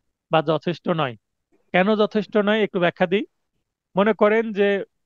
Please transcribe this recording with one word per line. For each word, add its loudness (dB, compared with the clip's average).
বা 2
যথেষ্ট -4
নয়। -2
কেন 2
যথেষ্ট -2
নয়, 0
একটু -2
ব্যাখ্যা 0
দিই। -2
মনে 2
করেন 0
যে -2